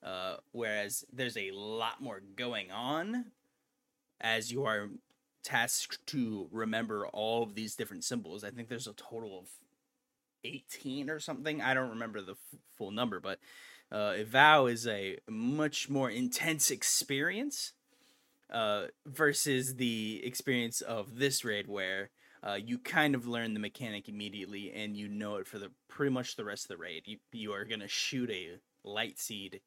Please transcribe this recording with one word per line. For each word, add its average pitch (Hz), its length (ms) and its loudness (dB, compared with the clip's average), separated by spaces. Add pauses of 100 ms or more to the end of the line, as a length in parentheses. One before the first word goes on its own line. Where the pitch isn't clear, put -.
uh, 92 340 -4 (160)
whereas 107 580 -2
there's 123 280 -4
a 98 140 -4
lot 110 500 -4
more 110 180 -6
going 98 500 -4
on 160 640 -2 (880)
as 113 320 0
you 120 140 0
are 104 240 0 (520)
tasked - 680 0
to 110 440 -2
remember 110 560 0
all 113 340 2
of 107 120 -4
these 107 200 -4
different 101 300 -6
symbols. 104 400 -4
I 101 60 -6
think 117 180 -10
there's 117 180 -6
a 107 60 -10
total 107 460 -10
of 90 100 -16 (1000)
eighteen 135 600 -6
or 156 100 -2
something. 151 440 -2
I 127 100 4
don't 131 160 4
remember 110 320 -6
the 95 120 -10
f-, - 280 -16 (160)
full 101 140 -6
number, 107 280 0
but, 95 220 -4 (500)
uh, 104 340 0
Vow 135 420 12
is 117 200 2
a 98 400 -2
much 139 640 0
more 135 220 2
intense 127 600 2
experience, 175 1000 0 (800)
uh, 104 380 2 (180)
versus 135 680 4
the 113 460 0
experience 120 600 0
of 107 340 -6
this 131 300 2
raid 104 200 0
where, 98 440 -2 (320)
uh, 101 200 -2
you 120 160 -2
kind 151 360 4
of 120 120 -2
learn 117 280 0
the 107 40 0
mechanic 107 480 -4
immediately 101 640 -8
and 104 280 -6
you 104 100 -6
know 104 280 -2
it 95 100 -4
for 110 120 -10
the, 98 120 -8 (180)
pretty 139 240 2
much 127 240 -2
the 113 80 -6
rest 101 200 -6
of - 40 -18
the 95 80 -8
raid. 82 300 -8
You, 107 140 -12 (120)
you 107 220 -4
are 101 100 -4
gonna 107 240 -6
shoot 123 400 0
a 90 300 -4 (240)
light 104 360 0
seed 98 480 -6